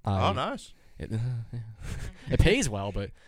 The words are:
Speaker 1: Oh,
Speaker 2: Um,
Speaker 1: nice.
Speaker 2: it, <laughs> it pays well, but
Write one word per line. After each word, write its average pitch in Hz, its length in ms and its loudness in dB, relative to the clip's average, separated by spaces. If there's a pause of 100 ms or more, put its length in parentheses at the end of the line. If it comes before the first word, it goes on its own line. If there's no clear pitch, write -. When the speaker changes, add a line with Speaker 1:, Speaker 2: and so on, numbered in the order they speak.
Speaker 1:
Oh, 110 80 0
Speaker 2:
Um, 127 240 2
Speaker 1:
nice. 208 360 -6 (260)
Speaker 2:
it, - 120 -10
<laughs> 117 1160 -8
it 160 100 6
pays 202 300 6
well, 101 220 -4
but 101 200 -4 (160)